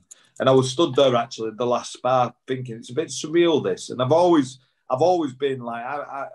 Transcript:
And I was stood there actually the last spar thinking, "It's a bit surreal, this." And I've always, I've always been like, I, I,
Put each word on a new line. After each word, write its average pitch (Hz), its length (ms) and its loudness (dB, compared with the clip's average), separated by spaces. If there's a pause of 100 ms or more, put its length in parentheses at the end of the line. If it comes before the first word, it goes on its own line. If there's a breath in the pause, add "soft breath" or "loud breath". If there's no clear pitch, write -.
(400 loud breath)
And 127 100 2
I - 20 6
was 127 200 4
stood 151 240 0
there 135 200 4
actually 113 360 -4
the 120 160 -4
last 120 260 -2
spar 123 400 0 (140)
thinking, 127 300 -6
"It's 117 120 -18
a 120 60 -14
bit 165 140 -2
surreal, 160 540 2
this." 92 280 -4
And 123 100 -4
I've 127 100 0
always, 160 460 4 (320)
I've 127 140 0
always 165 300 0
been 131 260 -4
like, 120 260 -10
I, 139 120 -8
I, 135 260 -10 (120)